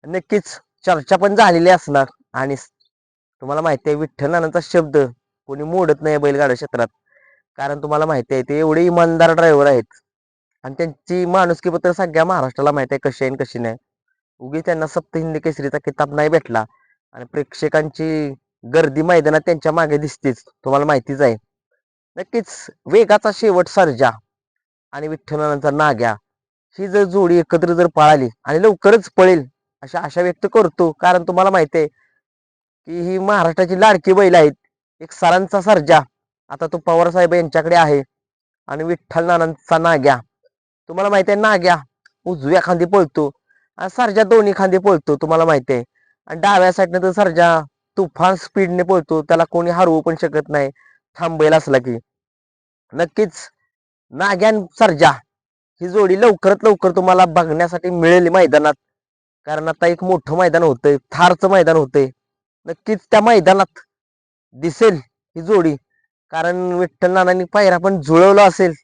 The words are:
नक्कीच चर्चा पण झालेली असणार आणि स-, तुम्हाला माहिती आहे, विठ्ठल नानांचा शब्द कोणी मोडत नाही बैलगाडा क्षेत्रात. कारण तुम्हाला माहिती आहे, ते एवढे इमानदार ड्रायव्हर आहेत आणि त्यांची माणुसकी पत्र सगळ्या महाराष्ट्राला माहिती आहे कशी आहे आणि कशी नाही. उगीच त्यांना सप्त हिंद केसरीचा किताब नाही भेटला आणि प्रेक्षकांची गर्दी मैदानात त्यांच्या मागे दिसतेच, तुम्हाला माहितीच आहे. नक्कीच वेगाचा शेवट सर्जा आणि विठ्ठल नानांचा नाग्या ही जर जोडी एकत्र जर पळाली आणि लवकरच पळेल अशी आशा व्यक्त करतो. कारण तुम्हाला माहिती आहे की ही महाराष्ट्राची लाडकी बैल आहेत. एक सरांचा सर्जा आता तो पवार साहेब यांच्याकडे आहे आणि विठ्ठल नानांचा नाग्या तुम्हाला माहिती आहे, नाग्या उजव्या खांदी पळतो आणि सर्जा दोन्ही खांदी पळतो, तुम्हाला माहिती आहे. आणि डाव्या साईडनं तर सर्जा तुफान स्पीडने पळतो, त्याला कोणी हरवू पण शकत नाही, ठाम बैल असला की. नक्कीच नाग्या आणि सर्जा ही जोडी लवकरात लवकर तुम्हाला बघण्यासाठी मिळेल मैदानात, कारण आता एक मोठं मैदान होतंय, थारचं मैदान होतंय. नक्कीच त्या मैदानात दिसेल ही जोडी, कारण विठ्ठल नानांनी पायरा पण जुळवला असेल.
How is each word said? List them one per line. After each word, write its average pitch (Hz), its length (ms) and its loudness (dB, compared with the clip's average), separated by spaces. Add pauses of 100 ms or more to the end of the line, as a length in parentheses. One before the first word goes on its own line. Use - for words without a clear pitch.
नक्कीच 180 540 -6 (260)
चर्चा 175 320 0
पण 196 180 0
झालेली 180 360 4
असणार 143 360 0 (280)
आणि 135 220 -6
स-, - 140 -20 (720)
तुम्हाला 143 200 -6
माहिती 151 280 -4
आहे, 147 60 -2
विठ्ठल 151 340 -8
नानांचा 165 320 -4
शब्द 147 360 -2 (500)
कोणी 139 160 -12
मोडत 160 380 -2
नाही 151 160 -2
बैलगाडा 139 360 0
क्षेत्रात. 123 340 -6 (720)
कारण 143 240 -10
तुम्हाला 151 240 -4
माहिती 139 280 -4
आहे, 131 80 -2
ते 143 160 -6
एवढे 160 280 0
इमानदार 165 480 2
ड्रायव्हर 156 320 4
आहेत 127 360 -2 (640)
आणि 135 140 -14
त्यांची 170 480 -6
माणुसकी 175 440 -2
पत्र 175 220 -2
सगळ्या 160 320 -2
महाराष्ट्राला 147 480 -2
माहिती 139 220 -4
आहे 139 140 -10
कशी 135 160 -8
आहे 131 60 -4
आणि 135 140 -8
कशी 120 140 -14
नाही. 113 180 -8 (640)
उगीच 147 240 -12
त्यांना 160 220 -4
सप्त - 300 -10
हिंद 160 280 -6
केसरीचा 147 340 -6
किताब 143 360 -8
नाही 151 140 -2
भेटला 120 360 -2 (500)
आणि 123 100 -20
प्रेक्षकांची 151 1120 -6 (300)
गर्दी 147 380 -2
मैदानात 156 440 2
त्यांच्या 160 260 -2
मागे 156 240 -2
दिसतेच, 143 460 -6 (220)
तुम्हाला 139 220 -2
माहितीच 143 340 -4
आहे. 120 160 2 (800)
नक्कीच - 320 -8 (380)
वेगाचा 208 480 2
शेवट 180 340 0
सर्जा 135 420 0 (800)
आणि 147 160 -12
विठ्ठल 151 280 -10
नानांचा 147 340 -2
नाग्या 127 440 0 (640)
ही 196 100 -8
जर 202 160 0
जोडी 175 320 2
एकत्र 170 380 0
जर 175 200 -2
पळाली 151 340 4 (160)
आणि 156 180 -2
लवकरच 208 540 2
पळेल 185 280 4 (380)
अशी 139 160 -14
आशा 170 240 -6
व्यक्त 180 300 -4
करतो. 175 400 0
कारण 180 300 0
तुम्हाला 180 280 0
माहिती 165 280 0
आहे 151 80 0
की - 1160 -20
ही 185 160 -6
महाराष्ट्राची 185 600 -2
लाडकी 196 320 2
बैल 185 220 4
आहेत. 156 180 6 (480)
एक 160 120 -20
सरांचा 185 480 0
सर्जा 165 400 4 (500)
आता 151 160 -10
तो 165 120 -8
पवार 170 320 0
साहेब 175 240 2
यांच्याकडे 165 420 0
आहे 147 260 2 (640)
आणि 147 160 -10
विठ्ठल 165 400 -6
नानांचा 165 540 -2
नाग्या 143 400 2 (720)
तुम्हाला 185 220 -4
माहिती 202 200 0
आहे, 202 100 0
नाग्या 180 360 2 (500)
उजव्या 170 360 0
खांदी 175 220 -2
पळतो 165 460 0 (480)
आणि 185 120 -10
सर्जा 220 320 -2
दोन्ही 208 340 2
खांदी 190 220 0
पळतो, 180 380 0
तुम्हाला 160 280 0
माहिती 139 280 0
आहे. 120 120 -4 (440)
आणि 165 120 -12
डाव्या 185 320 2
साईडनं 180 300 -4
तर 185 100 -2
सर्जा 170 480 0 (360)
तुफान 185 380 -2
स्पीडने 180 480 -4
पळतो, 170 400 -2
त्याला 165 220 0
कोणी 170 260 -4
हरवू 170 300 0
पण 160 200 -4
शकत 151 280 -4
नाही, 143 220 -4 (460)
ठाम 165 220 -6
बैल 156 160 2
असला 139 240 0
की. 123 180 -6 (960)
नक्कीच 170 400 -4 (800)
नाग्या 190 360 -2
आणि 220 120 0 (180)
सर्जा 165 320 4 (680)
ही 175 80 -10
जोडी 196 320 2
लवकरात 202 440 2
लवकर 190 320 2
तुम्हाला 185 320 4
बघण्यासाठी 165 600 -2
मिळेल 175 380 4
मैदानात, 151 460 4 (720)
कारण 156 220 -8
आता 160 180 -2
एक 170 180 0
मोठं 170 320 -2
मैदान 170 260 2
होतंय, 143 340 2 (160)
थारचं 180 380 2
मैदान 165 260 4
होतंय. 139 320 0 (580)
नक्कीच 190 440 -8
त्या 214 100 4
मैदानात 196 600 2 (760)
दिसेल 170 400 0 (400)
ही 165 60 -14
जोडी, 170 320 0 (580)
कारण 165 240 -4 (160)
विठ्ठल 180 380 -2
नानांनी 185 420 0
पायरा 190 260 2
पण 190 220 -2
जुळवला 180 440 6
असेल. 185 280 2 (120)